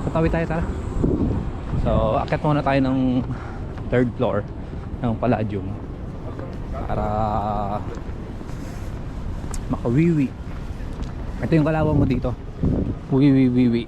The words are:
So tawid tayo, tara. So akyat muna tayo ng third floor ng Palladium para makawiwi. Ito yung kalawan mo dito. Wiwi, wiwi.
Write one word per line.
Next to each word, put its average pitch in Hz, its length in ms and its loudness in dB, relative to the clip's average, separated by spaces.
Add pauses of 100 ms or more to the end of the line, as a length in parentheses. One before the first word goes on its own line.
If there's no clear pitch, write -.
So - 100 -2
tawid 165 160 4
tayo, 165 160 0
tara. 160 180 -2 (1160)
So 110 400 2
akyat - 220 -2
muna 147 180 4
tayo 139 180 4
ng 131 180 2 (920)
third 123 240 4
floor 101 320 0 (560)
ng 120 160 0
Palladium 104 480 0 (1200)
para 107 180 0 (2750)
makawiwi. 135 640 4 (1120)
Ito - 100 2
yung 151 140 6
kalawan 156 300 2
mo 143 100 4
dito. 123 240 0 (800)
Wiwi, 135 400 6
wiwi. 120 340 4